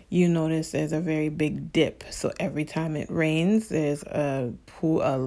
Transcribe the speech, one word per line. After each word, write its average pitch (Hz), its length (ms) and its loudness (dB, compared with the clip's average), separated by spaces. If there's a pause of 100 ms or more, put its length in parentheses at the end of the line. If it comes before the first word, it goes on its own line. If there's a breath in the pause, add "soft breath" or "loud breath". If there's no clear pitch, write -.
(100)
you 175 180 4
notice 160 420 2
there's 151 220 -2
a 156 80 0
very 156 300 0
big 151 420 -2
dip, - 380 2
so - 280 -4
every 147 280 -2
time 160 280 -4
it - 160 -6
rains, 165 580 2
there's 147 340 0
a 135 500 -2 (140)
pool, - 340 0
a, 135 260 0